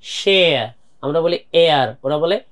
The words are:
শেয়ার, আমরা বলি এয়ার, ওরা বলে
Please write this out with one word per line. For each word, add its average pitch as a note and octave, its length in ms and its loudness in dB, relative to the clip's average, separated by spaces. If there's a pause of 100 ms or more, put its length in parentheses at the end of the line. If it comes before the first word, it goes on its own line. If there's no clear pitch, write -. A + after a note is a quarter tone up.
শেয়ার, E3+ 600 0 (360)
আমরা D3 180 -4
বলি E3+ 180 -2 (140)
এয়ার, D#3 360 2 (140)
ওরা C#3+ 160 -2
বলে E3+ 220 -2 (120)